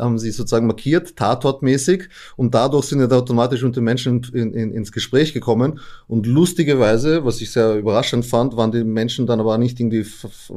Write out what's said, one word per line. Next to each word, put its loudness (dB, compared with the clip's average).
haben 0
sie -4
sozusagen 0
markiert, 0
tatortmäßig, 0
und 0
dadurch 2
sind -2
wir 4
da 4
automatisch 0
mit -2
den 0
Menschen 0
in, -2
in, -4
ins -8
Gespräch 0
gekommen. 0
Und -2
lustigerweise, 2
was -2
ich -10
sehr 2
überraschend 0
fand, 0
waren 0
die 0
Menschen -2
dann 0
aber 0
nicht -2
irgendwie 0
f-, -10
f-, -18